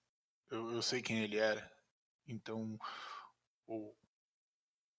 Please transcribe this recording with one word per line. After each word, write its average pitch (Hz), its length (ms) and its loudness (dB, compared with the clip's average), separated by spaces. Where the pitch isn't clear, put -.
eu, 113 220 -2
eu 117 100 2
sei 127 200 2
quem 113 200 2
ele 104 140 0
era. 107 340 4
Então, 110 520 -4
o, 110 280 -6